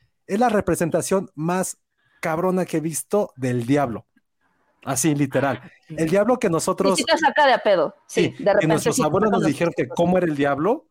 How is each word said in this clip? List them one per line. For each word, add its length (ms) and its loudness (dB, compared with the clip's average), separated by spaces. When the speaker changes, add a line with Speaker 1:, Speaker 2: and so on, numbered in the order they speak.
Speaker 1:
es 120 -4
la 100 2
representación 880 -2
más 420 -4
cabrona 440 -2
que 140 -4
he 20 -2
visto 560 -4
del 300 -4
diablo. 400 -2
Así, 300 0
literal. 480 -2
Speaker 2:
Ah, 40 -20
ok. 80 -12
Speaker 1:
El 100 0
diablo 300 2
que 100 0
nosotros 500 0
Speaker 3:
Y 40 0
sí 20 0
te 140 2
saca 280 2
de 60 6
a 60 2
pedo, 360 2
sí, 160 -2
Speaker 1:
Sí, 80 2
Speaker 3:
de 60 -16
Speaker 1:
que 80 -10
Speaker 3:
repente 240 4
Speaker 1:
nuestros 280 0
Speaker 3:
sí 60 0
te 40 2
Speaker 1:
abuelos 220 2
Speaker 3:
saca 80 2
Speaker 1:
nos 80 0
Speaker 3:
de 40 2
Speaker 1:
dijeron 280 0
que 80 0
Speaker 3:
pedo. 120 -12
Speaker 1:
cómo 220 2
era 80 0
el 100 -2
diablo, 540 0